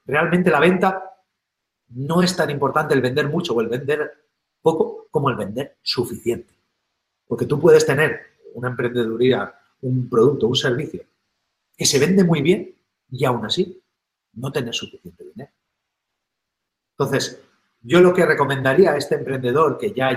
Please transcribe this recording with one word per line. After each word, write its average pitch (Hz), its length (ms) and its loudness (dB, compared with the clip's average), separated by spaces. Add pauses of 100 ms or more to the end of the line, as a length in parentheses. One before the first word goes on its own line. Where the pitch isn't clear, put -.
realmente 165 440 0
la 151 100 4
venta 185 580 0 (720)
no 143 320 -2
es 180 140 0
tan 156 140 0
importante 147 440 0
el 135 80 2
vender 139 280 0
mucho 151 240 -4
o 113 80 0
el 107 80 -2
vender 139 420 -4 (500)
poco - 480 -2
como 139 200 -2
el 110 80 -2
vender 104 440 -8
suficiente. - 720 -6 (720)
Porque - 200 -4
tú 143 160 -2
puedes 156 240 8
tener 147 340 0 (360)
una 123 120 -8
emprendeduría, 120 840 -2 (300)
un 127 260 -4
producto, 139 380 4
un 127 80 -2
servicio - 480 -4 (760)
que - 80 -2
se - 120 2
vende 185 280 4
muy 165 160 2
bien - 340 0 (340)
y 127 140 -6
aún 120 220 0
así 180 360 -4 (520)
no 131 180 -10
tener 120 220 -6
suficiente - 500 -14
dinero. - 280 -20 (1500)
Entonces, 135 420 -4 (420)
yo 143 200 4
lo 175 120 6
que 180 120 2
recomendaría 143 680 2
a 147 60 0
este 147 180 -4
emprendedor 135 640 0
que 101 160 -6
ya 131 240 0